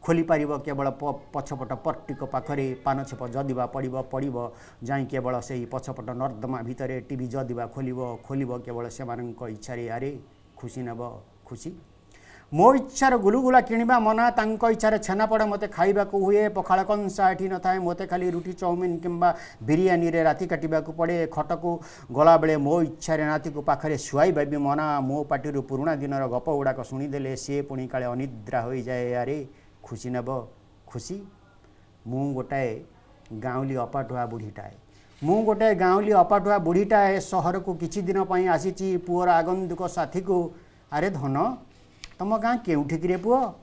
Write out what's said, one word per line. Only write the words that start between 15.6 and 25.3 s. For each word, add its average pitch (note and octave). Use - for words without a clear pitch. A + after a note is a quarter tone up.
ଖାଇବାକୁ G3+
ହୁଏ। G3+
ପଖାଳ F#3
କଂସା G3+
ଏଠି F#3+
ନଥାଏ, F#3
ମୋତେ F3
ଖାଲି F3+
ରୁଟି, E3+
ଚାଉମିନ F3
କିମ୍ବା F3
ବିରିୟାନୀରେ E3+
ରାତି D#3+
କାଟିବାକୁ D#3+
ପଡ଼େ। E3+
ଖଟକୁ E3+
ଗଲାବେଳେ D#3
ମୋ C#3+
ଇଚ୍ଛାରେ D#3
ନାତିକୁ D3+
ପାଖରେ D3+
ଶୁଆଇବା D3+
ବି D3
ମନା। D3
ମୋ C3+
ପାଟିରୁ C#3+